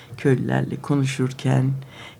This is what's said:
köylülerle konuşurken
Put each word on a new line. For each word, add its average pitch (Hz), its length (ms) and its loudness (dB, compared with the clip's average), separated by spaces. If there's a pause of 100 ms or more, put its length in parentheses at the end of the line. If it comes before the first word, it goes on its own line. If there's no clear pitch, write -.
(160)
köylülerle 131 600 2
konuşurken 135 960 0 (480)